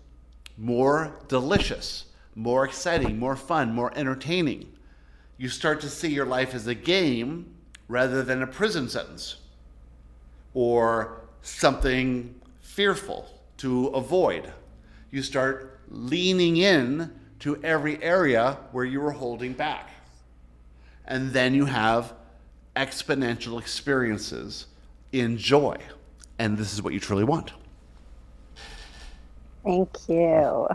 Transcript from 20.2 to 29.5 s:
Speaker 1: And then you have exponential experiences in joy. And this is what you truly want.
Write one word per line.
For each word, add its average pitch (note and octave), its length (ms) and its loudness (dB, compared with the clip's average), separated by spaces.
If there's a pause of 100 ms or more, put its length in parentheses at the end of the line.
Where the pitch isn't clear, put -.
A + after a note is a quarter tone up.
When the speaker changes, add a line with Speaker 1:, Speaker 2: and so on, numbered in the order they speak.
Speaker 1:
And C3 280 -4
then B2+ 220 4
you C#3 100 6
have A#2 500 2 (600)
exponential B2 840 -2
experiences A2 1080 -4 (460)
in A#2 260 0
joy. C#3 380 4 (640)
And G#2+ 200 0
this G#2 140 -4
is G#2 100 -6
what F2+ 100 -2
you F#2+ 80 -4
truly G2+ 240 2
want. D3+ 280 0 (2000)